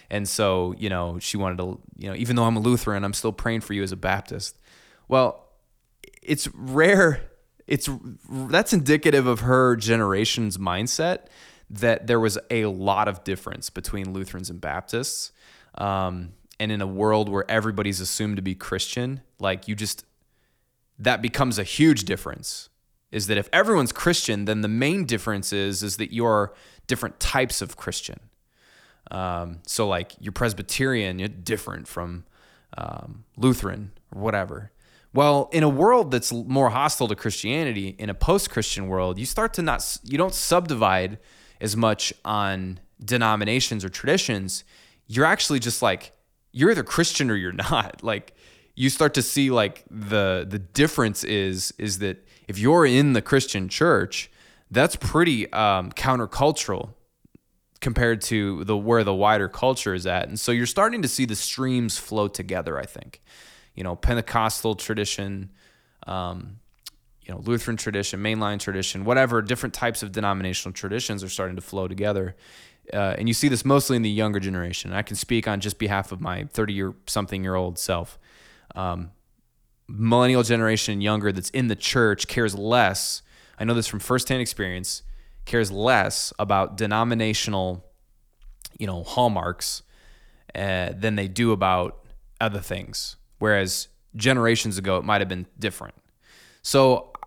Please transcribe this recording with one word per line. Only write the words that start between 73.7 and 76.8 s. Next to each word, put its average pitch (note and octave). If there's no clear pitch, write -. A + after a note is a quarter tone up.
in A2+
the G#2+
younger G#2
generation. F#2
I G2+
can G2+
speak A2+
on G2+
just G2
behalf G2+
of F2+
my F#2
thirty-year-something-year-old F#2+